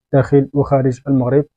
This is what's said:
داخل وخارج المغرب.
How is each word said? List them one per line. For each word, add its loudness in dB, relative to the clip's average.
داخل 2
وخارج -2
المغرب. 0